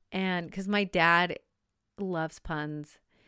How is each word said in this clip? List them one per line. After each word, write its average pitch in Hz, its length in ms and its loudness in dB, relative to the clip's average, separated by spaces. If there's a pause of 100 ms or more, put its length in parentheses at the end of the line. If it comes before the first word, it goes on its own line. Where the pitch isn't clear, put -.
(120)
and, 185 400 -2
'cause 190 160 -8
my 208 160 2
dad 170 540 4 (600)
loves 170 400 -4
puns. 151 600 -8 (300)